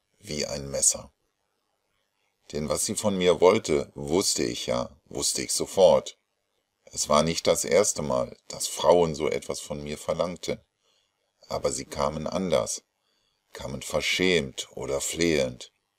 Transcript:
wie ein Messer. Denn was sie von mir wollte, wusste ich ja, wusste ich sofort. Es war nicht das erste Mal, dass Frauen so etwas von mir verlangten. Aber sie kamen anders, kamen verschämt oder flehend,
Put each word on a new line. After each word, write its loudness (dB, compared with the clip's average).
wie -6
ein -8
Messer. -2
Denn -4
was -2
sie -4
von -2
mir 4
wollte, 4
wusste 0
ich -4
ja, -4
wusste -4
ich -6
sofort. 4
Es -6
war 6
nicht -2
das 2
erste 2
Mal, -2
dass -8
Frauen 4
so -2
etwas -4
von -10
mir -8
verlangten. -6
Aber -2
sie -6
kamen -4
anders, -2
kamen -10
verschämt 0
oder -4
flehend, 0